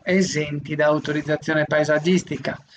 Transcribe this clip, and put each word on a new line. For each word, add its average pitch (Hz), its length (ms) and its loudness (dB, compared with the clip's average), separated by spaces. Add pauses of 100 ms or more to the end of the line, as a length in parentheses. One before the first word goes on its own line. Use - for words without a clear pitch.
esenti 151 680 -2
da 151 120 2
autorizzazione 151 800 0
paesaggistica. 151 920 0 (200)